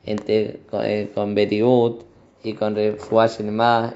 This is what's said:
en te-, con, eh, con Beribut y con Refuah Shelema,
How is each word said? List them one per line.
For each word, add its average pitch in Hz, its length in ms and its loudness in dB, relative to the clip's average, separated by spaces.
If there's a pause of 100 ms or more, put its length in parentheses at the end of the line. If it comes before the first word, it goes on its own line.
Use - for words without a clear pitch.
en 107 120 -6
te-, 107 440 -2 (100)
con, 107 140 -4
eh, 104 280 -4
con 104 220 -4
Beribut 117 680 2 (380)
y 110 120 -8
con 107 220 -4
Refuah 107 520 2
Shelema, 113 680 0